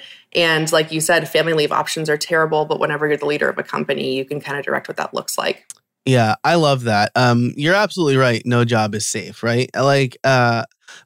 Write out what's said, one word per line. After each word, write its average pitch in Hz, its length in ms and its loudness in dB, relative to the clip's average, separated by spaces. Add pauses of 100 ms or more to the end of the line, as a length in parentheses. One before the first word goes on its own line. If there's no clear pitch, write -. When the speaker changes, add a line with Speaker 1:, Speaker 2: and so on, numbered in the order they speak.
(340)
Speaker 1:
And 160 380 2
like 156 180 2
you 156 100 -4
said, 160 280 0
family 160 260 0
leave 151 180 0
options 156 380 -4
are 151 80 0
terrible, 156 460 0
but 151 160 -4
whenever 151 260 -2
you're 147 100 0
the 147 100 -4
leader 147 220 0
of - 100 -4
a - 40 -4
company, 139 540 -4
you 135 80 -4
can 143 160 -8
kinda 143 220 -8
direct 135 260 -6
what - 80 -12
that - 180 -6
looks - 240 -8
like. - 260 -4 (440)
Speaker 2:
Yeah, 127 340 4
I 156 120 2
love 139 300 2
that. 107 320 0
Um, 120 380 2
you're 156 200 0
absolutely 180 420 0
right. 123 300 2
No 120 180 2
job 107 300 0
is 104 120 -6
safe, 95 360 -8
right? 117 340 0
Like, 139 480 2
uh, 120 400 2 (420)